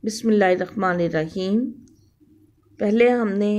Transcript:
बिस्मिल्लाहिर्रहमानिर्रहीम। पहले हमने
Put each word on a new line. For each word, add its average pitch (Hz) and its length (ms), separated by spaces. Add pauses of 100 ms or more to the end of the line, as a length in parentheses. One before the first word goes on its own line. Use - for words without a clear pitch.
बिस्मिल्लाहिर्रहमानिर्रहीम। 185 1600 (1200)
पहले 226 320
हमने 208 480